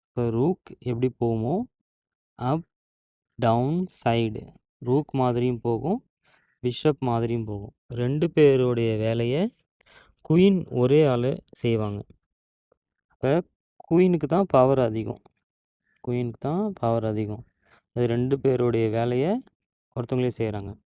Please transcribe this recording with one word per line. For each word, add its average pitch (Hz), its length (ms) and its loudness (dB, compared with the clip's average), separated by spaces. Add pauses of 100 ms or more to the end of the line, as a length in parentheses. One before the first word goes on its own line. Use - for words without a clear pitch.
இப்ப - 300 -6
ரூக் 135 480 -2
எப்படி 123 400 -2
போகுமோ, 117 360 -2 (840)
அப், 139 260 -2 (720)
டவுன், 123 400 2 (160)
சைடு, 117 480 -2 (400)
ரூக் 131 320 -2
மாதிரியும் 123 460 0
போகும், 120 400 -2 (640)
பிஷப் 131 360 0
மாதிரியும் 117 460 -2
போகும். 104 300 -10 (200)
ரெண்டு 139 360 -2
பேருடைய 123 680 4
வேலையை 117 460 -2 (800)
குயின் 185 360 4 (100)
ஒரே 127 360 4
ஆளு 127 260 0 (200)
செய்வாங்க. 107 480 -2 (1040)
இப்ப - 260 -2 (480)
குயினுக்கு 175 460 2
தான் 180 220 0
பவர் 131 300 4
அதிகம், 110 440 -4 (840)
குயினுக்கு 123 360 -4
தான் 190 320 -4
பவர் 117 320 -2
அதிகம். 107 380 -4 (540)
அது 123 100 0
ரெண்டு 123 340 0
பேருடைய 120 480 2
வேலையை 123 420 0 (680)
ஒருத்தவங்களே 127 400 -2
செய்றாங்க. 104 340 -6 (220)